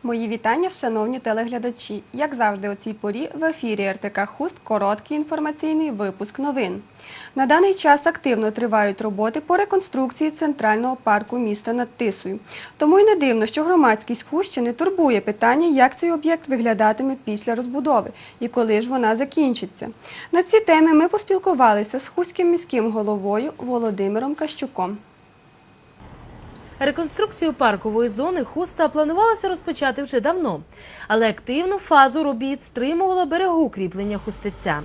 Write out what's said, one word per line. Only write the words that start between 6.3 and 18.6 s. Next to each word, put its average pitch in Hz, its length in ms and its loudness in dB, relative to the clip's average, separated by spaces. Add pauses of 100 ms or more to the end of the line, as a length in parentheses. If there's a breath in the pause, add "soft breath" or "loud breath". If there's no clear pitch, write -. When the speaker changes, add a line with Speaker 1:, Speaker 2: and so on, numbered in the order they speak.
Speaker 1:
новин. 247 440 -4 (520 loud breath)
На 262 120 2
даний 349 280 6
час 294 320 4
активно 233 440 0
тривають 214 500 0
роботи 220 400 -2
по 349 160 0
реконструкції 339 720 0
центрального 254 680 0
парку 214 420 0
міста 214 340 -4
над 240 160 -2
Тисою. 202 500 -6 (380 loud breath)
Тому 311 220 6
й 415 60 8
не 427 120 6
дивно, 233 300 2
що 302 180 -2
громадськість 247 640 2
Хустщини 294 420 -2
турбує 311 480 2
питання, 233 460 2
як 262 320 4
цей 339 140 0
об'єкт 330 360 -2
виглядатиме 226 760 0
після 214 300 -4
розбудови 247 560 0 (300 loud breath)
і 240 80 -4
коли 226 340 0